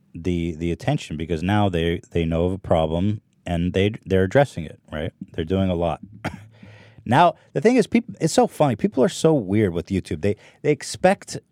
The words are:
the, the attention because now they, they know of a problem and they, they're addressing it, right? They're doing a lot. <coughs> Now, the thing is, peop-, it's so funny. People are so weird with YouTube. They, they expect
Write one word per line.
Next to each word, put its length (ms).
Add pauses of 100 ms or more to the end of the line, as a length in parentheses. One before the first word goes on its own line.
(140)
the, 420
the 160
attention 460
because 260
now 260
they, 320 (100)
they 140
know 200
of 80
a 40
problem 640 (240)
and 280
they, 180 (140)
they're 180
addressing 400
it, 160 (120)
right? 200 (220)
They're 120
doing 240
a 60
lot. 260 (220)
<coughs> 80 (760)
Now, 280 (180)
the 80
thing 140
is, 100
peop-, 340
it's 140
so 140
funny. 280
People 280
are 60
so 220
weird 440
with 140
YouTube. 320
They, 140 (280)
they 80
expect 640 (140)